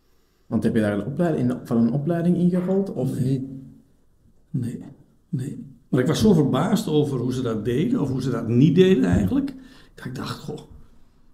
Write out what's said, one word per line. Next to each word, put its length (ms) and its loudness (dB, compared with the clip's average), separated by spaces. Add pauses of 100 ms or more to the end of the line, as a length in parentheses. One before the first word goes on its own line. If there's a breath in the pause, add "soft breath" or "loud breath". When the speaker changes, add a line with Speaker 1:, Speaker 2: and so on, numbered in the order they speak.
(460)
Speaker 1:
Want 180 -2
heb 100 0
je 60 2
daar 120 0
een 140 -4
opleiding, 440 -2
in, 140 -4
van 120 -2
een 160 2
opleiding 440 0
ingerold, 560 0
of 280 -4
Speaker 2:
Nee. 100 0
Speaker 1:
niet? 120 0 (1080)
Speaker 2:
Nee, 340 -6 (440)
nee. 360 -8 (240)
Maar 120 2
ik 60 2
was 140 0
zo 120 6
verbaasd 560 0
over 300 0
hoe 140 -4
ze 100 -4
dat 220 -4
deden, 360 0
of 100 -2
hoe 120 -4
ze 80 -2
dat 180 -4
niet 260 6
deden 300 6
eigenlijk, 500 0 (400 loud breath)
dat 100 -20
ik 100 -10
dacht, 240 -10
"Goh, 200 -12 (760)